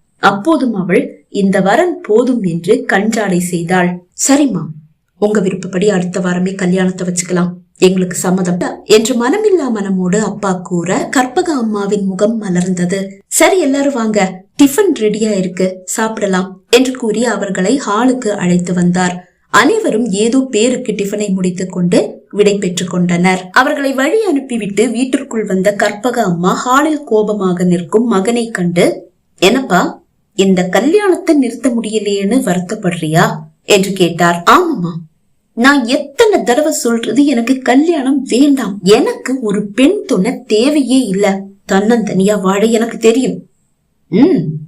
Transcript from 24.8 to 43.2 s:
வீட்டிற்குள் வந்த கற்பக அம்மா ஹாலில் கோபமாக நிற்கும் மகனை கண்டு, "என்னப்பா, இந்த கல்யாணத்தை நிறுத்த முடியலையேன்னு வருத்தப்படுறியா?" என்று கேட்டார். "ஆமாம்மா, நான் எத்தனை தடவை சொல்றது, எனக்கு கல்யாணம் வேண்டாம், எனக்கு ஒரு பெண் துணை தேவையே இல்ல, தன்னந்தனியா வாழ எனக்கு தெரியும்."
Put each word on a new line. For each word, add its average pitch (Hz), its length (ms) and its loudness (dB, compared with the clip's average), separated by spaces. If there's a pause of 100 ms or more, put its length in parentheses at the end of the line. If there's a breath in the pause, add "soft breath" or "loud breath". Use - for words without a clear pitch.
வீட்டிற்குள் 226 560 -4
வந்த 190 280 0
கற்பக 226 500 -2
அம்மா 180 300 0
ஹாலில் 285 500 0
கோபமாக 196 600 0
நிற்கும் 180 420 0
மகனை 226 440 0
கண்டு, 180 600 -2 (300)
"என்னப்பா, 233 640 0 (320)
இந்த 180 340 2
கல்யாணத்தை 330 680 2
நிறுத்த 262 340 0
முடியலையேன்னு 208 720 -2
வருத்தப்படுறியா?" 180 840 -2 (400)
என்று 190 260 2
கேட்டார். 170 580 0
"ஆமாம்மா, 240 440 2 (600)
நான் 247 320 4
எத்தனை 320 580 2
தடவை 285 280 2
சொல்றது, 233 540 0
எனக்கு 262 340 0
கல்யாணம் 277 640 2
வேண்டாம், 247 600 0
எனக்கு 262 580 2
ஒரு 208 260 -2
பெண் 285 380 2
துணை 220 360 -2
தேவையே 262 580 2
இல்ல, 196 420 0 (300)
தன்னந்தனியா 202 680 2
வாழ 196 240 0
எனக்கு 226 320 0
தெரியும்." 226 500 0 (600)